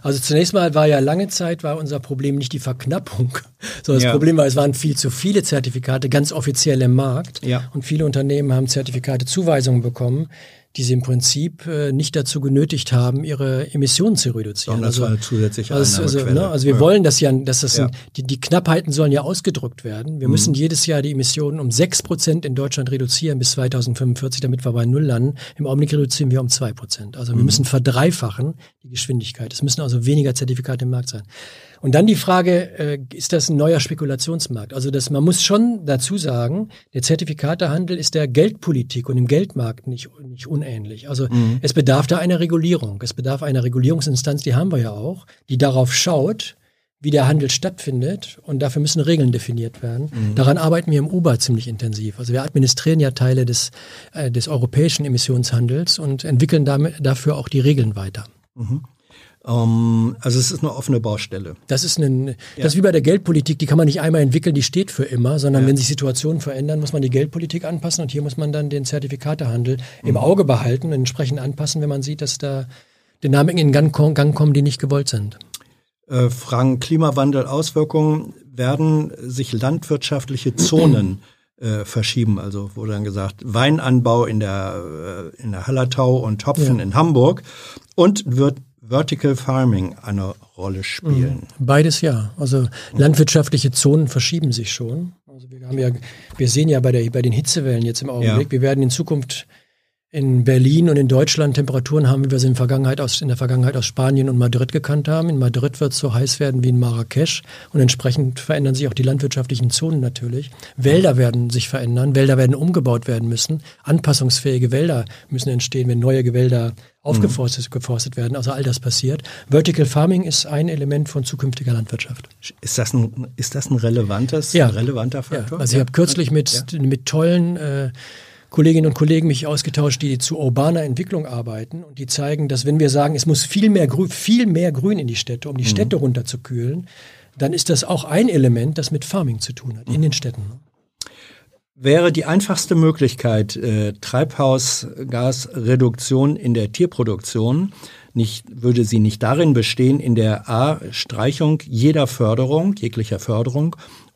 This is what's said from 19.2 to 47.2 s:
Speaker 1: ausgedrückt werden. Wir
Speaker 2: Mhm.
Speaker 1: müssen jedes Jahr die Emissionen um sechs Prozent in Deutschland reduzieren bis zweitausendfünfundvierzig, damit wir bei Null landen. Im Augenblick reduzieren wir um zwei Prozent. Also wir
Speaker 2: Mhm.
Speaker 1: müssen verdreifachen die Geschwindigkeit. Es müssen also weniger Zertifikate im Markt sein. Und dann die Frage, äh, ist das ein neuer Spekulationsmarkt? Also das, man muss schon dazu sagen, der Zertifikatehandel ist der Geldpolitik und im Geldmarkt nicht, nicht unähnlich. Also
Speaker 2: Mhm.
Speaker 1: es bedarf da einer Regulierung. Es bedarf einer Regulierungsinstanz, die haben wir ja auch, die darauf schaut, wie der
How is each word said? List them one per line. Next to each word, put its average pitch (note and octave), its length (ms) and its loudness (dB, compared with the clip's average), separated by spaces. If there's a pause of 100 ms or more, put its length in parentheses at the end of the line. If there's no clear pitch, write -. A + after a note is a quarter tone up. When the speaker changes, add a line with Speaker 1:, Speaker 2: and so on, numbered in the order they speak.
Speaker 1:
ausgedrückt C#3+ 600 -6
werden. C3 380 -8
Wir B2+ 80 0
Speaker 2:
Mhm. - 20 4
Speaker 1:
müssen A2 220 2
jedes D3+ 320 0
Jahr D3+ 160 0
die C#3+ 100 -2
Emissionen C#3+ 480 -2
um B2+ 120 -2
sechs E3 300 2
Prozent D#3+ 440 -2
in B2+ 100 -4
Deutschland C3+ 340 -4
reduzieren C3 480 -2
bis B2 140 0
zweitausendfünfundvierzig, B2+ 920 -2
damit B2+ 220 -2
wir B2 80 -2
bei A#2 140 0
Null C3+ 180 2
landen. C3+ 320 0 (220)
Im D3 100 -4
Augenblick D3 240 0
reduzieren C#3 400 0
wir C3 80 4
um B2+ 80 -2
zwei B2 240 -2
Prozent. G#2 460 -12
Also A#2+ 160 -6
wir A#2 60 2
Speaker 2:
Mhm. A#2+ 60 6
Speaker 1:
müssen B2+ 200 2
verdreifachen C3 880 0 (300)
die C3 60 -20
Geschwindigkeit. A#2+ 640 -6
Es - 100 -12
müssen C#3 180 0
also B2 240 0
weniger C#3 300 4
Zertifikate B2+ 500 -4
im B2+ 60 -2
Markt B2 180 -4
sein. G#2+ 140 -12 (580)
Und C3+ 140 2
dann F3 100 8
die G#3+ 100 6
Frage, F3+ 640 2
äh, D3 200 -4 (140)
ist - 200 -6
das D#3+ 160 0
ein D3+ 80 2
neuer D3+ 220 4
Spekulationsmarkt? C3+ 960 -6
Also C3+ 180 -4
das, C3 180 -2
man C#3+ 140 0
muss F3 200 4
schon A3+ 420 2
dazu C#3+ 320 -2
sagen, D3+ 520 -2 (240)
der B2+ 80 -4
Zertifikatehandel D#3+ 960 -2
ist D#3 160 -4
der D3+ 140 0
Geldpolitik C3 840 0
und B2 80 -2
im B2+ 100 2
Geldmarkt C3+ 600 -2
nicht, B2 200 -10 (200)
nicht B2+ 180 -18
unähnlich. B2+ 640 -8
Also C3 180 -2
Speaker 2:
Mhm. A#2+ 340 2
Speaker 1:
es C3+ 120 0
bedarf C3+ 320 4
da E3+ 140 0
einer F3 200 2
Regulierung. D#3+ 640 0
Es A#2+ 120 -6
bedarf C3 260 -4
einer C3 220 0
Regulierungsinstanz, C3 800 0
die A#2+ 100 0
haben E3+ 180 2
wir D3 60 0
ja A2+ 140 -2
auch, C3 340 -10 (240)
die C3 80 0
darauf B2+ 360 2
schaut, F3+ 640 0 (440)
wie C#3+ 100 -6
der C#3+ 180 4